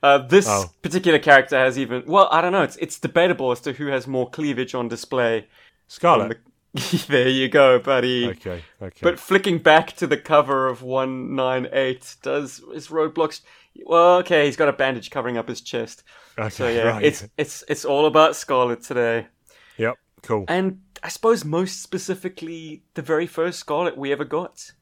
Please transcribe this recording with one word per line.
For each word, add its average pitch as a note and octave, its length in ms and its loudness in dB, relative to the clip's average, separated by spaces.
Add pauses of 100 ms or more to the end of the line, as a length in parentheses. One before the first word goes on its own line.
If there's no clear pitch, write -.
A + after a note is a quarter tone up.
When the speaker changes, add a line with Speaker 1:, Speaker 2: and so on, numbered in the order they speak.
Speaker 1:
Uh, C#3+ 160 6
this C#3 300 4
Speaker 2:
Oh. G2 180 2 (160)
Speaker 1:
particular F3+ 360 2
character C#3 380 6
has C3 220 2
even, B2 280 -6
well, F#3+ 240 6
I D#3+ 100 2
don't F3+ 120 0
know. G3 100 2
It's, C3+ 140 -4
it's - 220 -8
debatable D#3+ 540 0
as A#2+ 80 -6
to C#3 120 -6
who C#3+ 140 -8
has C3 200 -4
more B2+ 240 -4
cleavage C3 440 -6
on A#2+ 140 -4
display. A#2 580 -2 (400)
Speaker 2:
Scarlet. D3 380 2
Speaker 1:
On G#2 40 -6 (460)
the, - 300 -4
<laughs> - 40 -20
there C3 200 4
you C3 200 0
go, C3 300 6
buddy. B2 520 0
Speaker 2:
Okay, F2+ 320 -10 (180)
okay. F#2+ 220 -16
Speaker 1:
But F3 160 0
flicking F#3+ 400 0
back D#3+ 380 4
to F3 100 -4
the C#3+ 100 0
cover C#3 520 0
of B2 140 -8
one C3 520 -6
nine C3 380 -2
eight, C3 500 -4
does, C#3 380 -6 (140)
is D3+ 140 -16
Roadblock's, D#3 520 -2 (460)
well, F3 320 6
okay, E3+ 280 2
he's C3+ 100 -2
got D3+ 120 2
a C#3 40 0
bandage C3 380 -4
covering A#2+ 280 -6
up A#2 100 -6
his A#2 120 -10
chest. - 420 -10 (360)
Speaker 2:
Okay, G#2+ 120 -4
Speaker 1:
So, B2 180 -4
yeah, A#2 140 0
Speaker 2:
right. A2+ 220 0
Speaker 1:
it's, C#3+ 220 0 (100)
it's, - 320 -8
it's C#3+ 160 -6
all C#3+ 220 2
about D#3 300 4
Scarlet B2 460 -2
today. A#2 460 -2 (500)
Speaker 2:
Yep, A2+ 180 -4 (260)
cool. G#2 240 -4
Speaker 1:
And F#3+ 340 -2 (220)
I - 60 -12
suppose A3+ 360 -2
most F3+ 380 -4
specifically, E3 1000 -12 (120)
the D#3+ 80 -10
very D#3+ 240 -2
first E3 340 -4
Scarlet D#3+ 360 -4
we C#3 160 -4
ever C#3+ 120 -4
got. - 580 -10